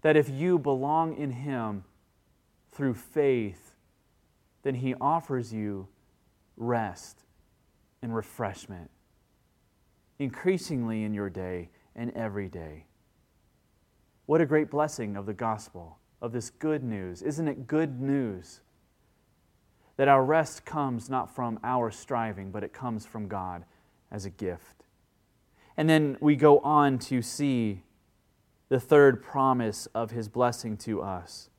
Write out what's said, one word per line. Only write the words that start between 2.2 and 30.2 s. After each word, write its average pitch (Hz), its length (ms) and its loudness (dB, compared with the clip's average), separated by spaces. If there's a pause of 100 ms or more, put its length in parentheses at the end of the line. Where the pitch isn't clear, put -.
through 135 240 -2
faith, 123 800 -2 (880)
then 135 140 -2
He 127 240 -2
offers 135 520 -2
you 104 360 -6 (680)
rest 113 680 -6 (760)
and 117 140 -8
refreshment 98 760 -8 (1300)
increasingly 131 800 -2
in 107 100 -4
your 101 160 -4
day 90 420 -8 (260)
and 117 160 -8
every 101 360 -6
day. 80 380 -14 (1400)
What 156 140 4
a 165 60 4
great 151 240 2
blessing 139 460 -2
of 98 100 -8
the 107 80 -6
gospel, 101 640 -6 (240)
of 120 80 -6
this 117 180 -6
good 156 360 -4
news. 95 380 -8
Isn't 151 260 -4
it 135 180 -8
good 147 340 -2
news 127 600 -4 (1400)
that 139 120 4
our 135 160 8
rest 156 400 0
comes 131 460 -4
not 131 240 -4
from 117 300 -4
our 120 260 0
striving, 101 640 -6
but 101 100 -6
it - 100 -10
comes 113 320 -8
from 107 220 -10
God 92 380 -8 (460)
as 98 140 -10
a 98 60 -8
gift? 87 540 -10 (920)
And 156 120 2
then 156 320 4
we 147 140 6
go 143 260 8
on 143 400 4
to 123 220 -2
see 117 600 -2 (880)
the 131 120 2
third 139 420 8
promise 127 720 0
of 113 160 -2
His 113 180 -6